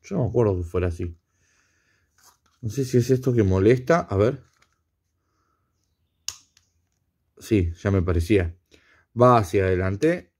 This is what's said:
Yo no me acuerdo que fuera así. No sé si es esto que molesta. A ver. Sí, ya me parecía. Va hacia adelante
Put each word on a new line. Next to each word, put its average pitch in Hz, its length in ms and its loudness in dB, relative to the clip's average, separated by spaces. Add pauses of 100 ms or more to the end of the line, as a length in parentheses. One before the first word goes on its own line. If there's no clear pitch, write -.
Yo - 140 -12
no 156 80 -2
me 101 60 -2
acuerdo 110 280 0
que 90 60 -6
fuera 90 240 -4
así. 87 280 -8 (1500)
No 113 80 -8
sé 131 160 -6
si 127 120 0
es 120 140 2
esto 127 220 0
que 113 100 2
molesta. 110 560 2
A - 180 -6
ver. 123 240 0 (3000)
Sí, 92 420 0
ya 101 120 -2
me 95 100 2
parecía. 87 560 0 (640)
Va 123 180 6
hacia 98 280 0
adelante 98 760 -2